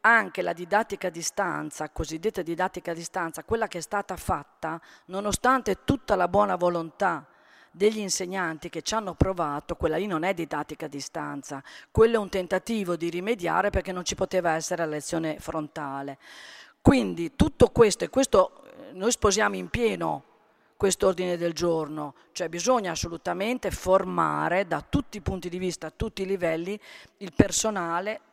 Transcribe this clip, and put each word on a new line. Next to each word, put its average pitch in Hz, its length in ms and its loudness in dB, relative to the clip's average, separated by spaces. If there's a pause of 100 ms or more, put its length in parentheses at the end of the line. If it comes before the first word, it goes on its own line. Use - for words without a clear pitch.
Anche 214 380 4
la 175 100 0
didattica 185 560 -2
a - 20 0
distanza, 156 800 -4
cosiddetta 165 520 -4
didattica 170 480 -4
a 165 40 -4
distanza, 165 500 -6
quella 226 240 -2
che 175 100 -8
è 160 40 -6
stata 208 340 -6
fatta, 160 640 -4 (260)
nonostante 208 800 0
tutta - 320 2
la 180 100 4
buona 190 300 4
volontà 170 680 0 (480)
degli 214 260 2
insegnanti 180 680 -4
che 160 140 -8
ci - 120 -2
hanno 202 200 -4
provato, 170 600 0
quella 156 200 0
lì 196 100 0
non 165 180 -2
è 190 100 0
didattica 156 520 -6
a - 20 -10
distanza, 143 760 -10 (280)
quello 226 260 6
è - 20 4
un 196 100 -2
tentativo 185 680 -2
di 170 120 -4
rimediare 180 640 0
perché 190 220 -2
non 180 120 -6
ci - 100 -4
poteva 180 380 0
essere 165 320 -2
la 156 60 -4
lezione 156 500 -4
frontale. 143 800 -8 (600)
Quindi 185 540 4
tutto - 340 6
questo, 202 360 4
e 165 40 -6
questo, - 560 2
eh, - 280 -20
noi 190 180 -2
sposiamo 208 460 2
in 185 120 -8
pieno 170 560 -2 (520)
questo 196 300 2
ordine 180 300 2
del 170 160 -2
giorno, 156 600 -2 (180)
cioè 170 160 -4
bisogna 180 420 0
assolutamente 180 800 -4
formare 175 960 2
da 156 200 -2
tutti - 300 -2
i 196 40 -8
punti 180 280 -4
di 175 100 -6
vista, 180 280 -4
a 156 80 -10
tutti 220 280 -6
i 185 40 -2
livelli, 175 520 -2 (400)
il 190 160 -10
personale 196 840 0 (120)